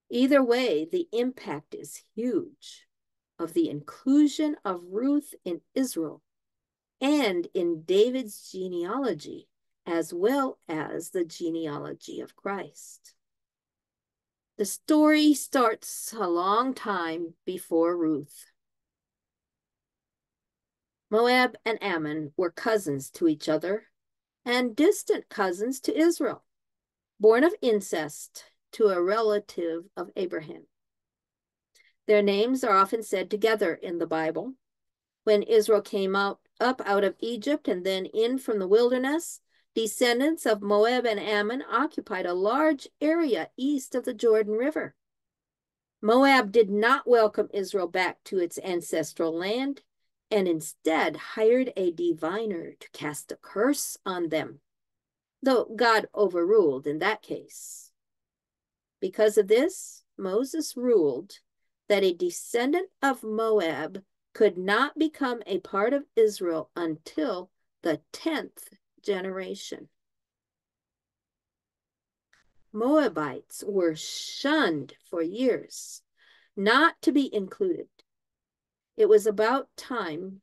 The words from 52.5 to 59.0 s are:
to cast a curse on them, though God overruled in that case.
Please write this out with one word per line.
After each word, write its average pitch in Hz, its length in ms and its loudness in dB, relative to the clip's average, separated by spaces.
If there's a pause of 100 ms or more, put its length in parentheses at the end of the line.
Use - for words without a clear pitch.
to - 120 -20
cast - 400 -10
a - 40 -10
curse - 720 -2
on 180 240 -4
them, 147 320 -4 (840)
though 254 220 2 (100)
God 226 400 2
overruled 175 720 2
in 151 120 -4
that 208 220 -2
case. - 720 -16 (1080)